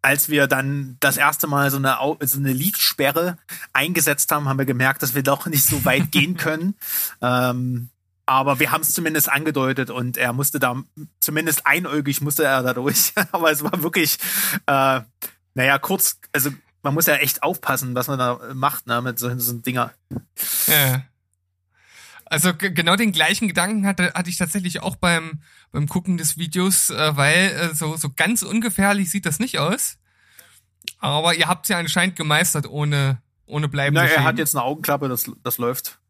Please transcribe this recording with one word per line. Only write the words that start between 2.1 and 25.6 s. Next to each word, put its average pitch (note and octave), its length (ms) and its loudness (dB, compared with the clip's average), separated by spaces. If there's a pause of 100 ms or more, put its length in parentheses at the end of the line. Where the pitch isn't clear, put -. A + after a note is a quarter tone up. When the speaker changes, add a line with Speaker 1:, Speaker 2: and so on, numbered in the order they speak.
Speaker 1:
so C3+ 160 -2
eine C3+ 140 0
Leadsperre D#3+ 840 0 (340)
eingesetzt D3+ 600 0
haben, D3 180 0
haben C3+ 100 0
wir C#3 60 0
gemerkt, C3 360 2
dass B2+ 140 -4
wir C#3 80 0
doch C#3 240 0
nicht D3+ 180 2
so - 200 0
weit C#3 260 2
gehen E3+ 260 0
Speaker 2:
<laughs> - 0 -
Speaker 1:
können. E3 380 -2 (460)
Ähm, B2 680 0 (360)
aber C3+ 340 2
wir D3 120 2
haben's D#3 220 -2
zumindest D#3 360 0
angedeutet C#3 600 0
und B2 280 -6
er B2 160 0
musste C#3 260 -2
da, B2+ 220 0 (380)
zumindest D#3 460 0
einäugig C#3+ 560 0
musste D3 220 0
er C3+ 200 2
da B2+ 100 0
durch. C3 480 0
<laughs> - 100 -2
Aber E3 200 2
es D3 120 -2
war E3+ 200 -2
wirklich, E3+ 340 0 (480)
äh, C3+ 360 2 (540)
naja, C3+ 240 4
kurz, - 400 -2 (120)
also C#3 180 0 (340)
man C#3 100 0
muss E3 120 2
ja D3+ 100 4
echt C#3 280 -2
aufpassen, C3+ 520 -2
was B2 120 -2
man C#3 120 -4
da B2 200 0 (140)
macht, C3+ 340 -2
ne, A#2+ 140 0
mit B2 180 -4
solchen, B2 200 -4
solchen A#2+ 240 -6
Dinger. B2+ 280 -2 (760)
Speaker 2:
Ja. C3+ 360 2 (1200)
Also D#3+ 280 0
g-, F#3+ 180 -4
genau E3+ 240 2
den G#3+ 160 2
gleichen E3+ 360 2
Gedanken F#3+ 380 0
hatte, F3+ 300 0
hatte E3+ 140 -2
ich F3+ 80 -6
tatsächlich F3+ 440 -2
auch - 140 -4
beim, D#3+ 460 0 (300)